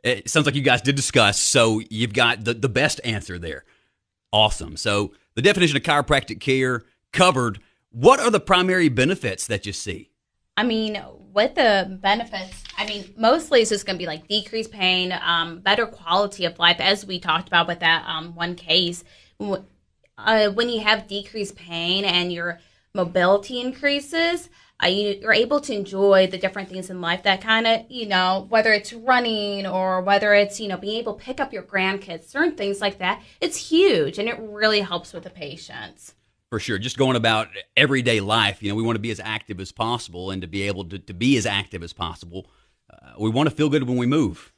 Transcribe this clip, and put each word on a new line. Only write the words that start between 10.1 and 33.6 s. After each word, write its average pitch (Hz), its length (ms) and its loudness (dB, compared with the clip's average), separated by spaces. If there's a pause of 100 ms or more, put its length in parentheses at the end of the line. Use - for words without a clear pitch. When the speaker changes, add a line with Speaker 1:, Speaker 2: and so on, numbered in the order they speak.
Speaker 2:
I 214 60 2
mean, 220 380 -2 (320)
with 220 220 2
the 196 460 2
benefits, 196 600 -2 (140)
I 208 100 -4
mean, 202 300 -10
mostly 254 440 4
it's 220 80 2
just 202 160 -4
gonna 185 120 -4
be, 175 80 -8
like, 160 220 -10
decreased 214 440 -4
pain, 185 500 0
um, 170 380 -2
better 208 260 2
quality 196 600 -2
of 165 140 -4
life, 170 200 4
as 196 260 0
we 180 140 -8
talked 170 280 -2
about 170 200 2
with 170 140 -6
that, 165 260 2
um, 165 280 -8
one 170 200 -6
case. 170 480 -2 (360)
W-, 196 240 -6 (540)
uh, 214 320 2
when 233 200 0
you 233 100 -2
have 214 280 0
decreased 202 500 -10
pain 175 480 -4
and 175 260 0
your 170 280 -6 (340)
mobility 185 680 0
increases, 285 920 -2 (340)
uh, 180 40 2
you, 202 340 -2
you're 214 120 2
able 240 280 2
to 269 120 -8
enjoy 196 540 4
the 185 100 -6
different 190 320 -4
things 185 200 -10
in 185 100 -10
life 175 240 -2
that 190 180 2
kinda, 226 480 2
you 247 160 -10
know, 190 440 0
whether 220 240 4
it's 208 200 -2
running 220 720 0
or 185 360 0
whether 202 320 4
it's, 202 260 4
you 214 80 -6
know, 185 100 -4
being 208 220 -6
able 233 160 -6
to - 80 -20
pick 254 160 -10
up 269 140 -4
your 185 100 -10
grandkids, 190 640 -4
certain 311 300 -2
things 202 260 -4
like 196 180 -2
that, 185 220 -2 (200)
it's - 280 -4